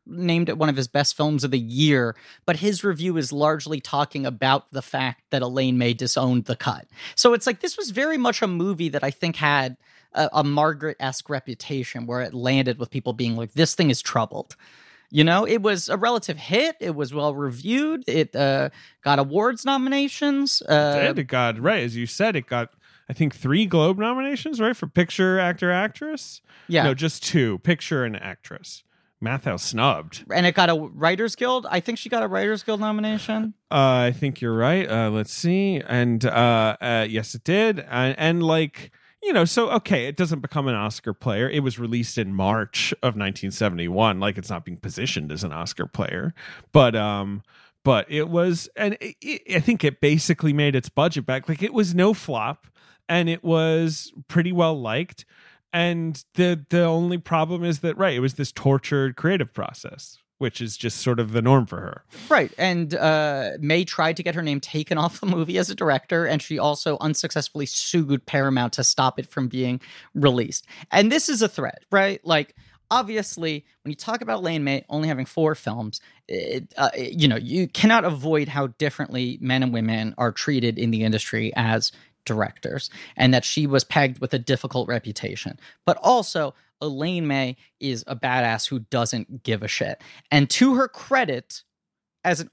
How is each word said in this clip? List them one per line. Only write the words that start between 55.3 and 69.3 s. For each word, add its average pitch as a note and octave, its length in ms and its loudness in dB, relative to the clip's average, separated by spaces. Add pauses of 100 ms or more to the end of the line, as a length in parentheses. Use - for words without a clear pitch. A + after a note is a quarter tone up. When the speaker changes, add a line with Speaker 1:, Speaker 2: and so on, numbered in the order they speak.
Speaker 2:
And E3+ 500 -2 (120)
the, F3 340 2
the F3 160 4
only E3+ 320 2
problem E3 480 -2
is E3 140 0
that, E3 180 -2
right, F3+ 180 2
it B2 60 0
was C3 140 0
this C#3 180 -6
tortured C3+ 640 2
creative E3+ 380 0
process, - 640 -12 (200)
which B2+ 220 -4
is A2+ 160 -8
just - 220 -4
sort A#2+ 200 0
of A2 140 -2
the A#2 100 2
norm B2+ 240 6
for F2+ 140 -10
her. - 240 -12 (240)
Speaker 1:
Right. A#3+ 300 4
And, E3+ 360 0
uh, D3 640 2
May D#3+ 240 2
tried E3 340 0
to F3 40 -6
get E3 140 -2
her F3 60 -4
name C#3+ 180 -2
taken D#3 380 -4
off E3 220 -2
the G3+ 60 -6
movie F3 320 0
as - 120 0
a - 40 -8
director, E3 520 0
and D3 140 0
she D#3 180 -6
also D3 420 0
unsuccessfully D3+ 640 -2
sued C#3+ 600 0
Paramount C3+ 480 0
to A#2+ 100 -2
stop - 340 2
it C3 100 -6
from B2+ 200 -2